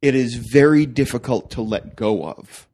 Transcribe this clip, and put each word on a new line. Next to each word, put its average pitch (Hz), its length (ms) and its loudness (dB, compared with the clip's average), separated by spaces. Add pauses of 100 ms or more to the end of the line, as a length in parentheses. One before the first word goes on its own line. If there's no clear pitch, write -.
it 139 140 2
is 123 200 0
very 143 520 4
difficult 123 640 -4
to 123 100 -8
let 110 340 -8
go 107 300 -2
of. - 480 -16